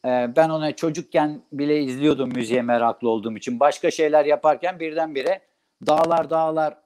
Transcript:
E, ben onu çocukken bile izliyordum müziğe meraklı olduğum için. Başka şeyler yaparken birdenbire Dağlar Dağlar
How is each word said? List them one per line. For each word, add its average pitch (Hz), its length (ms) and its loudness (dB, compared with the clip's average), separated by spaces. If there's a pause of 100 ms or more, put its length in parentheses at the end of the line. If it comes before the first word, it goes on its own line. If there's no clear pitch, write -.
E, 123 300 0
ben 160 140 4
onu 156 260 -2
çocukken 156 640 -2 (100)
bile 147 300 0
izliyordum 135 480 0
müziğe 123 320 -2
meraklı 117 480 0
olduğum 110 280 -2
için. 120 220 -6
Başka 147 320 2
şeyler 151 340 2
yaparken 156 540 0
birdenbire 160 600 -4 (460)
Dağlar 165 420 2
Dağlar 160 560 0